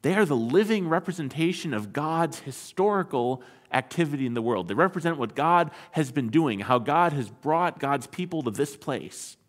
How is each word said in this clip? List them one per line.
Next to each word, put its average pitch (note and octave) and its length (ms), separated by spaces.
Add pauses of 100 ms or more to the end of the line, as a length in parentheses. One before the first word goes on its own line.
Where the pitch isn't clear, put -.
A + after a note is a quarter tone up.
they E3+ 140
are G#3 100
the C#3 100
living F3+ 520
representation E3 840
of G#2 180
God's D#3+ 480
historical C#3+ 1040 (280)
activity C#3+ 540
in A#2+ 80
the A#2 80
world. G#2+ 260
They G2 60
represent E3+ 440
what A#2+ 180
God E3 360 (200)
has C#3+ 200
been B2 180
doing, A#2 320
how A#2+ 180
God D3+ 340
has B2 160
brought D#3+ 500
God's C#3 280
people F3 360
to A#2 80
this C#3 240
place. - 600 (120)